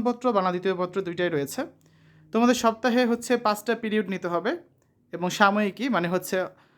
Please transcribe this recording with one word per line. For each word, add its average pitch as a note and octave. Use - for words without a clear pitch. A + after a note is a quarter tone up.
পত্র, A#3+
বাংলা F#3
দ্বিতীয় F3+
পত্র F3+
দুইটাই E3+
রয়েছে। D3
তোমাদের A#3+
সপ্তাহে A#3
হচ্ছে A#3
পাঁচটা G#3+
পিরিয়ড G#3+
নিতে F3+
হবে E3+
এবং F3
সাময়িকী, G#3
মানে F3
হচ্ছে F3+